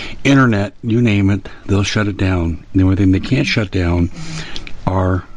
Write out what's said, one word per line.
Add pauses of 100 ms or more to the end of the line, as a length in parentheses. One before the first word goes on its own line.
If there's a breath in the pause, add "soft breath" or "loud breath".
(240 loud breath)
internet,
you
name
it, (160)
they'll
shut
it
down.
The
only
thing
they
can't
shut
down (800 loud breath)
are (120)